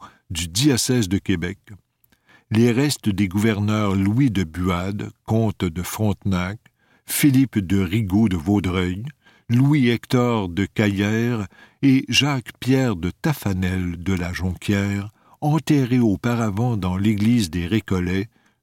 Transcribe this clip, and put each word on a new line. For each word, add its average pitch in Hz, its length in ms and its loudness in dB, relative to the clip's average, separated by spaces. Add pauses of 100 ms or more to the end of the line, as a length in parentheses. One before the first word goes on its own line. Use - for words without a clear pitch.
(300)
du 85 180 -6
diocèse 120 600 0
de 95 80 0
Québec. 90 420 -4 (920)
Les 117 220 4
restes 135 380 0
des 98 180 2
gouverneurs 104 680 0
Louis 107 360 2
de 95 140 0
Buade, 90 640 -4 (160)
comte 110 400 -2
de 87 160 -4
Frontenac, 95 800 -4 (460)
Philippe 131 540 2
de 98 220 0
Rigaud 101 480 2
de 90 80 0
Vaudreuil, 92 680 0 (460)
Louis-Hector 120 1000 2
de 87 180 -2
Caillères 107 800 0 (360)
et 135 260 4
Jacques-Pierre 131 880 0
de 87 160 -4
Taffanel 92 880 -2
de 95 120 -2
la 87 180 -4
Jonquière, 101 800 -2 (300)
enterrés 139 580 2
auparavant 117 800 0
dans 90 180 -2
l'église 104 540 2
des 87 180 -4
Récollets, 92 640 -2 (340)